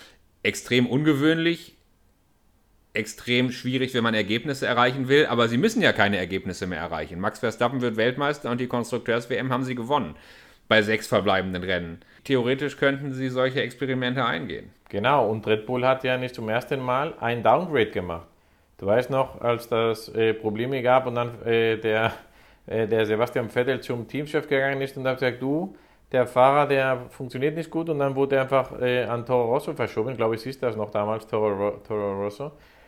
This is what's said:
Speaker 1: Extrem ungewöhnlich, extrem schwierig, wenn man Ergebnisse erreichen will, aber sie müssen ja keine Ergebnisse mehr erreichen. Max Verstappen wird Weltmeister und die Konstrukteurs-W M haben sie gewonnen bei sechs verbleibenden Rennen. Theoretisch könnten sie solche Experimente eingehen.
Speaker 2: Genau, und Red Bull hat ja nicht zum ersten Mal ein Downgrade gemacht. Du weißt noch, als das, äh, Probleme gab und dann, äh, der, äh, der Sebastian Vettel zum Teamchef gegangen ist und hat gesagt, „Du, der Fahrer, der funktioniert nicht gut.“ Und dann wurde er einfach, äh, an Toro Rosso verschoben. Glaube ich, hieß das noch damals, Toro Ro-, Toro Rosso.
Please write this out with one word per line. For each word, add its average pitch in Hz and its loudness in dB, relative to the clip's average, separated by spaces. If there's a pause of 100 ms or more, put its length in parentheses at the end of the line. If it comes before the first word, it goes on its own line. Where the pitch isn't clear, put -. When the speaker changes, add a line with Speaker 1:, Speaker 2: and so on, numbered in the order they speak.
(420)
Speaker 1:
Extrem 123 0
ungewöhnlich, 156 0 (1200)
extrem 123 -2
schwierig, 127 -4
wenn 123 0
man 113 0
Ergebnisse 117 -2
erreichen 127 0
will, 143 6
aber 117 2
sie 120 2
müssen 220 2
ja 123 6
keine 101 4
Ergebnisse 92 -4
mehr 87 -6
erreichen. 85 -6
Max 104 -4
Verstappen 120 0
wird 117 -2
Weltmeister 135 0
und 123 -2
die 123 -4
Konstrukteurs-W 120 -2
M 127 -2
haben 131 -2
sie 127 -4
gewonnen 120 -2 (540)
bei 110 6
sechs 107 0
verbleibenden 95 0
Rennen. 87 -4 (240)
Theoretisch 135 0
könnten 139 0
sie 131 -4
solche 127 0
Experimente 127 -2
eingehen. 117 -6 (180)
Speaker 2:
Genau, 117 4
und 110 -2
Red 110 0
Bull 127 -2
hat 131 2
ja 127 0
nicht 127 -4
zum 110 -8
ersten 123 -2
Mal 127 -2
ein 117 -2
Downgrade 135 4
gemacht. 87 -6 (520)
Du 95 -6
weißt 120 2
noch, 131 0
als 117 0
das, 113 0
äh, 110 2
Probleme 117 -4
gab 127 4
und 123 -4
dann, 120 -4
äh, 113 4
der, 110 0 (540)
äh, 113 0
der 110 2
Sebastian 113 0
Vettel 123 0
zum 120 -8
Teamchef 147 -4
gegangen 135 0
ist 135 -6
und 131 -4
hat 131 0
gesagt, 120 0
„Du, 151 -2 (340)
der 127 2
Fahrer, 135 6
der 131 0
funktioniert 135 -4
nicht 160 -8
gut.“ 165 -4
Und 147 -2
dann 139 0
wurde 135 2
er 135 4
einfach, 131 0
äh, 123 2
an 117 -4
Toro 120 2
Rosso 147 -2
verschoben. 120 -2
Glaube 113 2
ich, 107 -8
hieß 135 -8
das 120 -2
noch 107 -4
damals, 107 -2
Toro 107 2
Ro-, 101 0
Toro 101 -2
Rosso. 139 -6 (360)